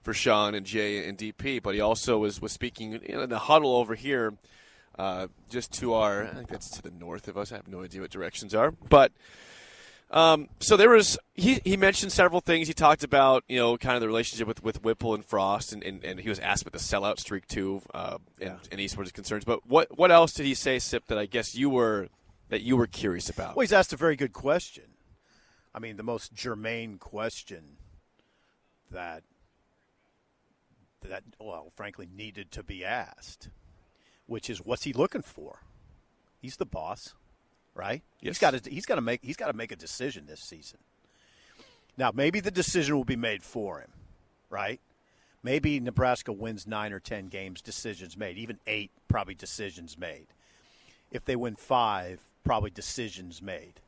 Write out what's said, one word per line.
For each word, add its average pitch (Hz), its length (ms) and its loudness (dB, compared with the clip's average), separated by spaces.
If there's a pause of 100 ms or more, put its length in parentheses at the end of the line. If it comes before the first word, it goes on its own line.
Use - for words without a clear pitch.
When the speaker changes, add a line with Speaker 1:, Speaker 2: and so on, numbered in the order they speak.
Speaker 1:
for 110 140 -6
Sean 107 400 4
and 101 100 -6
Jay 104 420 -2
and 98 120 -10
D 110 140 -8
P. 131 260 -6
But 101 160 -4
he 104 60 0
also 110 380 2
was, 104 220 0
was 107 120 -8
speaking 113 420 -8
in, - 260 -8
in 127 80 -4
the 113 120 -4
huddle 143 360 6
over 113 180 2
here, 117 380 -2 (680)
uh, 95 300 -4 (200)
just 123 240 -8
to 117 220 0
our, 104 300 2
I 104 100 -10
think 123 140 -14
that's - 220 -12
to - 120 -14
the 82 80 -14
north 85 380 -12
of 92 100 -8
us. 101 140 -8
I 113 40 -14
have - 120 -16
no 92 140 -12
idea 92 180 -14
what 92 100 -10
directions 98 440 -8
are. 110 180 6
But, - 400 8 (960)
um, 160 400 6 (100)
so 214 160 6
there 214 140 10
was, 220 260 8 (160)
he, 247 320 2
he 190 140 2
mentioned 196 340 4
several 180 300 6
things. 165 260 2
He - 60 -4
talked 151 280 6
about, 135 460 6
you 127 80 -2
know, 120 220 4
kind 127 160 0
of 120 80 2
the 113 40 0
relationship 113 400 0
with, 110 160 -6
with 110 220 -6
Whipple 113 300 0
and 104 100 -6
Frost, 98 480 0
and, 107 100 -12
and, 98 220 -10
and 90 160 -10
he 98 80 -8
was 101 120 -4
asked - 220 0
about - 100 -12
the 85 60 -10
sellout 101 420 -2
streak - 280 -8
too, 98 320 -4 (140)
uh, 92 240 -8 (200)
and 92 120 -8
Speaker 2:
Yeah. 92 60 -12 (140)
Speaker 1:
any 98 160 -6
sort 98 200 -8
of 90 80 -16
concerns. 104 300 -8
But 117 220 -2
what, 147 300 4
what 175 140 6
else 170 240 8
did 151 100 -4
he 135 80 0
say, 131 260 0
Sip, - 280 -6
that 113 100 -2
I 104 80 0
guess 110 300 -4
you 135 160 2
were, 110 380 2 (420)
that 110 100 0
you 123 160 2
were 120 100 4
curious 90 440 -4
about? - 260 -8
Speaker 2:
Well, 269 60 2
he's 202 100 2
asked 190 220 4
a - 20 -12
very 151 200 2
good 135 180 -4
question. 147 500 -2 (880)
I - 40 -14
mean, 113 180 -12
the 107 60 -12
most 117 320 -6
germane 113 640 -8
question 98 800 -10 (1120)
that, 85 320 -12 (1900)
that, 95 140 -12 (180)
well, 85 340 -14
frankly, 101 400 -14
needed 101 360 -16
to 107 120 -14
be 92 220 -14
asked, - 640 -10 (800)
which 110 220 -10
is, 110 100 -8
what's 107 260 -6
he 143 80 -6
looking 147 280 0
for? - 400 -18 (800)
He's 127 160 -14
the - 80 -4
boss, - 500 -10 (600)
right? 107 280 -6 (180)
Speaker 1:
Yes. - 100 -8
Speaker 2:
He's 180 80 -8
gotta, 135 220 2 (100)
he's 165 160 -10
gotta 196 140 -2
make, 120 220 -4
he's 135 140 -12
gotta 175 160 -6
make 113 200 -8
a 98 40 -14
decision 101 500 -10
this 76 140 -20
season. - 380 -20 (1200)
Now, 127 160 2
maybe 151 240 2
the 196 140 -4
decision 160 440 0
will 131 80 0
be 127 120 -2
made 113 260 -4
for 95 380 -8
him, - 100 -20 (580)
right? 101 320 -6 (600)
Maybe 143 380 0
Nebraska 123 520 0
wins 107 340 -8
nine 107 260 -6
or 98 80 -10
ten 98 280 -10
games, 95 320 -12
decisions 92 560 -12
made. 95 220 -8
Even 117 280 -12
eight, 107 260 -6 (160)
probably 107 260 -2
decisions - 640 -12
made. 82 300 -12 (840)
If 120 140 -10
they 131 120 -2
win 117 200 -4
five, 101 640 0 (240)
probably 107 260 0
decisions 92 720 -10
made 90 460 -14